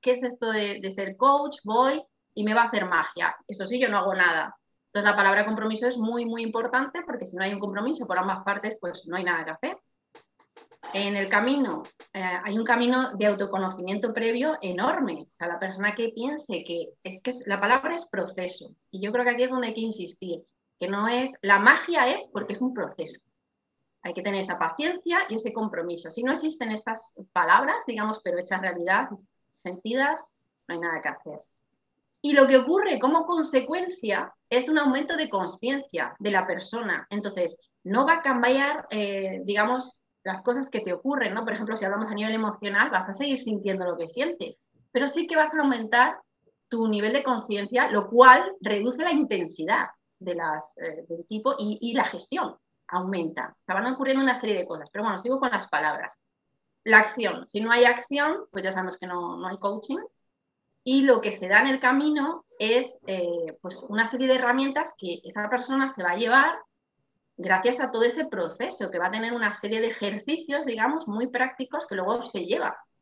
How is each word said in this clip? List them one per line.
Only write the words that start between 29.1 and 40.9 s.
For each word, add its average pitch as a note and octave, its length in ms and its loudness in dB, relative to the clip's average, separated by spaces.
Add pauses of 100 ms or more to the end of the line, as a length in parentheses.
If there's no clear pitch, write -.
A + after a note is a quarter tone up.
sentidas, B3 720 -2 (440)
no E3+ 60 -8
hay E3+ 60 -6
nada E3 240 -4
que D3 60 -4
hacer. - 320 -12 (800)
Y D4 120 0
lo C4+ 140 10
que C4 100 8
ocurre D#4+ 420 2
como D#4+ 260 4
consecuencia D4+ 1080 -2 (160)
es B3+ 180 2
un D#4 100 4
aumento C#4+ 380 2
de D#4 140 -2
conciencia F3+ 920 -4
de G3+ 120 -2
la F#3 140 2
persona. F#3+ 640 -4
Entonces, G3 460 -4 (280)
no A3+ 220 2
va E4 100 6
a E4+ 60 -2
cambiar, C4+ 680 2
eh, G3 560 -4
digamos, A3 520 0 (260)
las F#3+ 180 -6
cosas C4 280 -2
que G#3 120 -4
te F3+ 100 -4